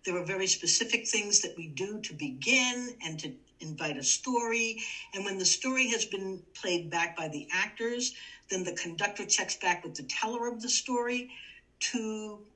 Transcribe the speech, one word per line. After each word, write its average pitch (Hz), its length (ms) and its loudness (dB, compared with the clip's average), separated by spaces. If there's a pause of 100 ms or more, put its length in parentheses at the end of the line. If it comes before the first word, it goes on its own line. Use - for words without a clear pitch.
There 180 120 0
are 175 60 -2
very 190 240 0
specific 226 600 2
things 208 340 4
that - 160 -6
we 165 100 -8
do 190 340 -4
to - 120 -8
begin 240 880 2
and 160 160 -4
to - 140 -6 (280)
invite 151 360 -4
a 135 60 -6
story. 226 800 2 (300)
And 196 120 -4
when 196 120 -2
the 185 80 2
story 262 440 4
has 226 160 2
been 190 360 -6 (120)
played 175 360 0
back 170 280 0
by 160 100 -2
the 151 240 -6
actors, 233 600 0 (360)
then 185 140 0
the 180 100 -2
conductor 175 520 -2
checks - 320 2
back 175 260 2
with - 120 -8
the - 80 -8
teller 233 440 -2
of 226 140 -4
the 240 80 -4
story 247 640 2 (480)
to 214 600 -2 (160)